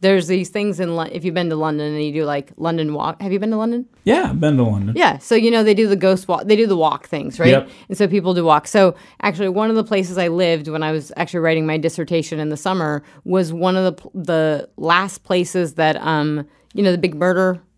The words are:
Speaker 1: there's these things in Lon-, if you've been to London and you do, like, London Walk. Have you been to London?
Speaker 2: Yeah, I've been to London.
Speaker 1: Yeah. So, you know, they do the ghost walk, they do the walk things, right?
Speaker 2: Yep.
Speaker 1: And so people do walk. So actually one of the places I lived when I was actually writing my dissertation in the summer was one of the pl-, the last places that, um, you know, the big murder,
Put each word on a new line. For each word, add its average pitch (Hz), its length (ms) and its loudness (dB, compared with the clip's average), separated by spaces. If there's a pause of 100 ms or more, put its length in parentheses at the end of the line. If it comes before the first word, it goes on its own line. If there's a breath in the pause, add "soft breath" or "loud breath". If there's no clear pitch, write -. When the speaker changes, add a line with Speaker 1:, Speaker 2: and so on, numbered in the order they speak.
Speaker 1:
there's 190 260 4
these 180 220 -2
things 202 300 -4
in 170 160 -4
Lon-, 165 160 -4
if 175 140 -8
you've 170 80 -4
been 175 160 -2
to 156 60 -2
London 151 400 -4
and 151 80 -4
you 151 100 -4
do, 156 100 -2
like, 143 340 -4
London 160 360 -2
Walk. 151 260 -6
Have 196 140 -6
you 196 60 0
been 214 100 -4
to 220 80 -2
London? 233 300 -4 (160)
Speaker 2:
Yeah, 311 260 2
I've 139 100 -4
been 151 180 2
to 123 60 4
London. 107 320 0
Speaker 1:
Yeah. 196 220 2
So, - 160 -4
you 226 160 4
know, 226 140 4
they 214 100 6
do 220 140 2
the 202 80 2
ghost 190 320 2
walk, 175 180 -2
they 214 100 4
do 220 120 4
the 190 100 2
walk 156 300 0
things, 139 320 -8
right? 127 100 6
Speaker 2:
Yep. 131 200 4 (200 loud breath)
Speaker 1:
And 190 80 -8
so 202 100 2
people 180 280 0
do 175 100 0
walk. 151 220 4
So 190 260 4 (300 loud breath)
actually 196 260 -2
one 214 220 0
of 220 40 0
the 220 80 0
places 190 360 -2
I 175 80 2
lived 165 400 0
when 156 160 -4
I 156 80 -2
was 151 260 -6
actually 165 220 -4
writing 160 260 0
my 156 140 -2
dissertation 160 600 -4
in 151 100 -4
the 151 80 -6
summer 156 440 -4 (220 soft breath)
was 185 280 0
one 185 240 0
of 185 100 0
the 180 80 0
pl-, - 200 -20
the 156 640 -2
last 175 460 0
places 175 520 -2
that, 156 220 2
um, 151 500 -2 (280 soft breath)
you 202 80 0
know, 185 80 4
the 175 80 2
big 160 160 -2
murder, 180 440 0 (180)